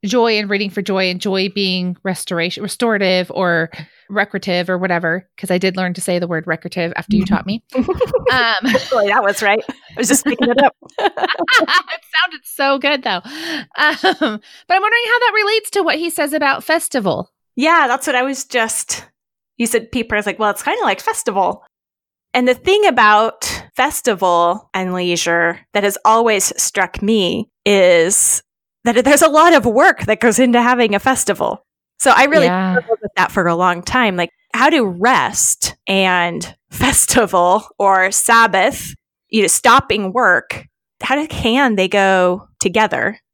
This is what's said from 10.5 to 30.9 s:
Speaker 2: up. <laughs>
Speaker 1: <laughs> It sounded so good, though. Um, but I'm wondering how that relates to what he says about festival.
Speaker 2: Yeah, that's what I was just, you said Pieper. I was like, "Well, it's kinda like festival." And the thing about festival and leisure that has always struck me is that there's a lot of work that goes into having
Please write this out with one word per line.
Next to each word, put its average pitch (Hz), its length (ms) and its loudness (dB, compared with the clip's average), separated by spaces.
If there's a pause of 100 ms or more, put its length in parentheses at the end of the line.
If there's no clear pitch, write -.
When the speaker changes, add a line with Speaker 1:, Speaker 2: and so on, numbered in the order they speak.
Speaker 2:
up. - 180 2
<laughs> - 60 -20
Speaker 1:
<laughs> - 120 -14
It 359 1040 -2 (200)
sounded 330 240 -4
so 277 320 -2
good, 277 260 -2
though. 202 160 -2
Um, 302 1200 -4 (260)
but 349 80 0
I'm 381 60 2
wondering 453 240 0
how 466 140 0
that 480 160 2
relates 427 360 0
to 403 100 0
what 311 160 0
he 339 120 -4
says 294 240 -4
about 294 300 0
festival. 220 680 -2 (240)
Speaker 2:
Yeah, 311 320 2
that's 254 200 -2
what 277 80 -2
I 247 80 0
was 269 220 -6
just, - 600 -4 (520)
you 233 100 -2
said 226 240 -2
Pieper. 226 240 -4
I 208 40 0
was 202 60 -6
like, 202 140 -6
"Well, 214 120 2
it's - 120 -6
kinda 415 200 -2
like - 180 -2
festival." 196 640 -4 (680)
And 247 140 2
the 254 80 4
thing 415 320 2
about 220 580 4 (300)
festival 190 1000 0
and 185 200 -4
leisure 170 680 -2 (140)
that 202 100 0
has 202 220 0
always 220 560 2
struck - 400 -4
me 196 480 -2 (160)
is 180 760 2 (440)
that 233 180 2
there's 285 180 2
a 320 80 4
lot 320 240 4
of 262 120 4
work 254 400 2
that 214 160 -2
goes 226 180 2
into 247 220 4
having 233 340 2